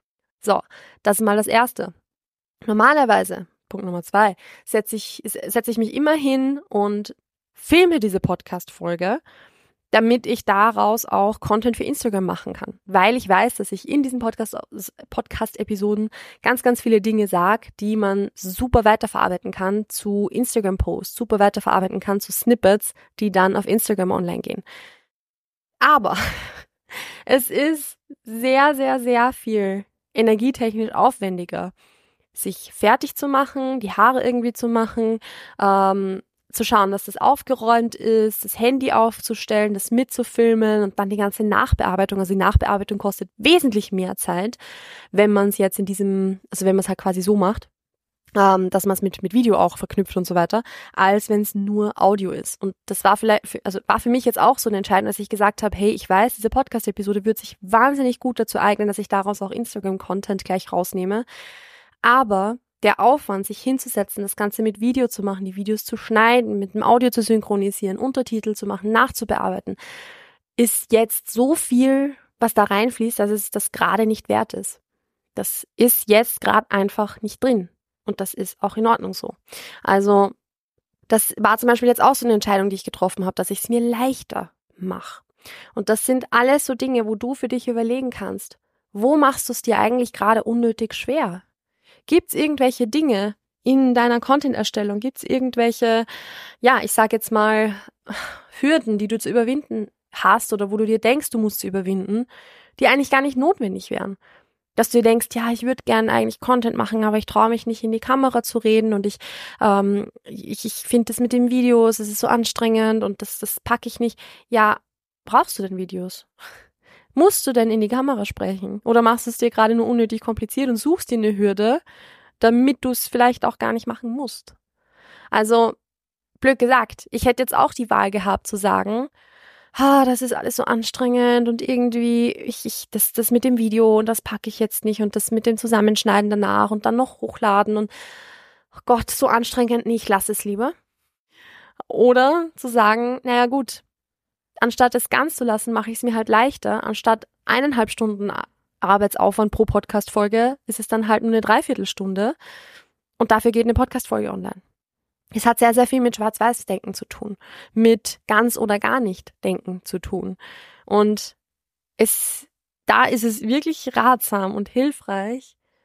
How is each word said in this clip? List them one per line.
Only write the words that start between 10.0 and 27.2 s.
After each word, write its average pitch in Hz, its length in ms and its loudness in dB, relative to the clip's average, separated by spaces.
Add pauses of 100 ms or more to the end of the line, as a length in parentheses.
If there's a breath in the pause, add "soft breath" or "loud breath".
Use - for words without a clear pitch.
ich 226 200 -4
daraus 208 580 2
auch 202 340 0
Content 226 380 0
für - 80 -6
Instagram 202 400 -2
machen 180 300 -6
kann. - 320 -16
Weil 196 280 4
ich 214 140 -4
weiß, 196 280 2
dass - 160 -8
ich 190 140 -10
in 285 160 0
diesen 254 160 -4
Podcast, 226 380 -6 (540)
Podcast-Episoden 214 1000 -4 (340 loud breath)
ganz, 240 200 0
ganz 247 180 2
viele 220 220 2
Dinge 214 260 0
sag, 190 480 0
die 214 200 -4
man 202 380 -2
super 220 520 0
weiterverarbeiten 190 680 0
kann 202 360 -2
zu 202 440 -4
Instagram-Posts, 196 840 -2
super 220 240 -2
weiterverarbeiten 190 640 2
kann 202 200 -2
zu - 120 -12
Snippets, 214 640 2 (260 soft breath)
die 208 100 -2
dann 190 240 4
auf 196 140 -2
Instagram 190 440 0
online 180 280 -4
gehen. - 220 -10 (1160 loud breath)
Aber 262 380 4 (540 loud breath)
<laughs> - 560 -18